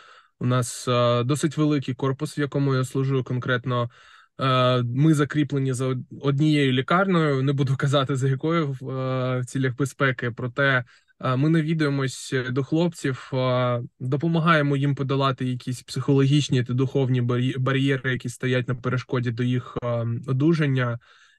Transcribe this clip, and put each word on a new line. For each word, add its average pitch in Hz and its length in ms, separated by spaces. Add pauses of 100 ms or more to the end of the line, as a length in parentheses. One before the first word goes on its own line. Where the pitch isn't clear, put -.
(400)
у 123 60
нас, 127 420
е, 120 360
досить 143 320
великий 151 380
корпус, 135 440
в - 20
якому 139 340
я 131 100
служу 135 400
конкретно. 123 680 (500)
Е, 127 420
ми 139 320
закріплені 139 580
за 127 140
од-, 131 120 (220)
однією 143 520
лікарнею, 160 680
не 143 100
буду 135 240
казати, 139 400
за 131 120
якою 143 520
в, 131 100
е, 131 500
в 123 40
цілях 131 320
безпеки, 135 540
проте, 127 540 (360)
е, 127 160
ми 143 120
навідуємось 151 840 (160)
до 131 140
хлопців, 160 720
е, 123 480 (180)
допомагаємо 147 760
їм 139 180
подолати 135 500
якісь 127 380
психологічні 135 840
та 123 80
духовні 127 480
бар'є-, 123 380
бар'єри, 135 540
які 120 160
стоять 127 400
на 123 60
перешкоді 123 560
до 117 120
їх, 123 420
е, 117 220 (200)
одужання. 135 720 (400)